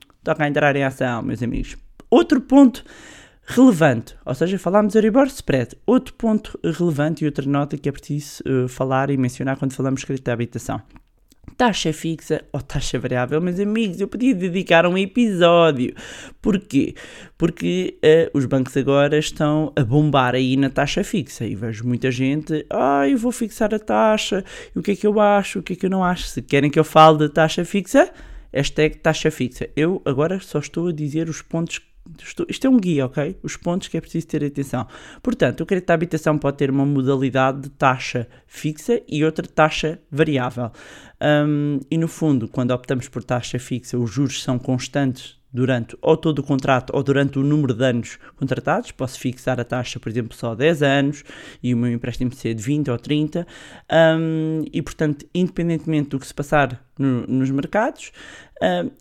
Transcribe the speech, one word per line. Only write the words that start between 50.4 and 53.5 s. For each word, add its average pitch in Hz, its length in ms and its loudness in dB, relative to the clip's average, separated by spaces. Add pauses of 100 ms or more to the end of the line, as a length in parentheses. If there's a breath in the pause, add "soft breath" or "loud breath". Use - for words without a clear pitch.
dez 147 300 0
anos 139 400 2 (400 loud breath)
e 123 100 0
o 117 40 2
meu 120 140 0
empréstimo 120 440 -4
ser 113 180 -4
de 113 80 -8
vinte 139 300 -2
ou 117 80 -2
trinta. 151 480 -2 (440 loud breath)